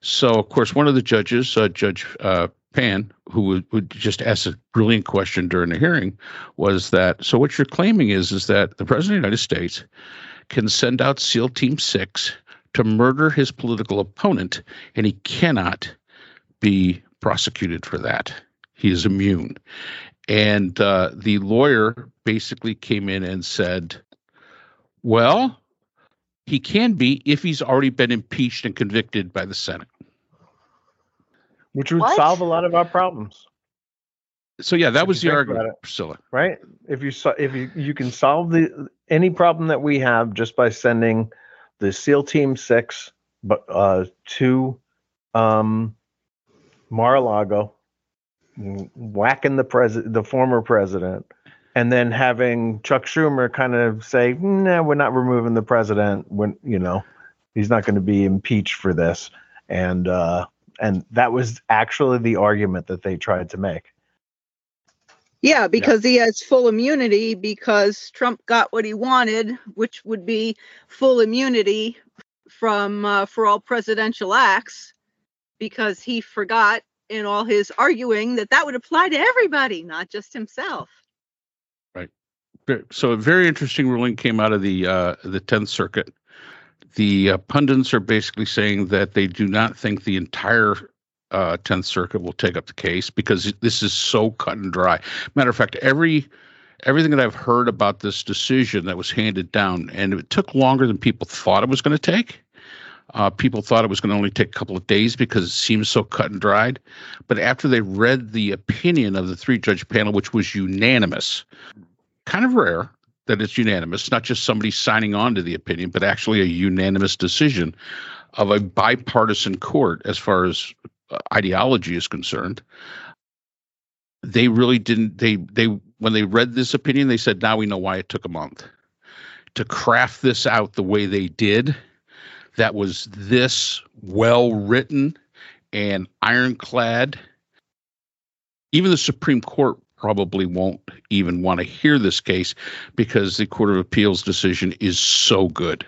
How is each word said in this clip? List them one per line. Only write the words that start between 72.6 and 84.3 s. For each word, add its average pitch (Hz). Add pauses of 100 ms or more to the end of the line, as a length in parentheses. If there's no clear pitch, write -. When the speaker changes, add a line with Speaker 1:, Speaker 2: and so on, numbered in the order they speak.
Speaker 4:
uh, 202
for 214
all 208
presidential 220
acts, 220 (640)
because 220
he 240
forgot 214 (260)
in 214
all 208
his 208
arguing 240
that 214
that 302
would 277
apply 330
to 294
everybody, 294
not 170
just -
himself. 254 (1040)
Speaker 1:
Right. 90 (560)
Ve-, 123 (100)
so 123
a 117
very 170
interesting 143
ruling 123
came 113